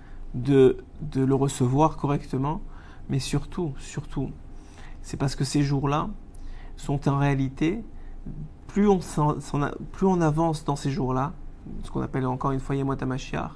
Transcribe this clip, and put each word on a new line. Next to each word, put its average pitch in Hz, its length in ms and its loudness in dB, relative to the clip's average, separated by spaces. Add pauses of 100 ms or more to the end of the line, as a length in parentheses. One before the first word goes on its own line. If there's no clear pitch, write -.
(340)
de, 131 500 8 (160)
de 135 240 0
le 131 100 4
recevoir 135 600 4
correctement, 143 640 -2 (480)
mais 139 100 2
surtout, 147 600 -2
surtout, - 520 -6 (720)
c'est - 140 -10
parce 139 180 0
que - 80 -2
ces 147 200 2
jours-là 143 480 0 (680)
sont 143 320 -2
en 139 100 4
réalité, 143 640 2 (840)
plus 202 200 4
on 190 120 8
s'en, 151 400 0
s'en 143 220 -2
a, - 100 -2 (180)
plus - 160 2
on 190 140 6
avance 160 440 2
dans 147 120 0
ces 147 140 -2
jours-là, 131 420 0 (500)
ce - 80 -8
qu'on 131 120 -2
appelle 131 240 -2
encore 127 260 -2
une 135 80 0
fois 139 160 -2
Yemot 135 260 0
HaMashiach, 143 540 -4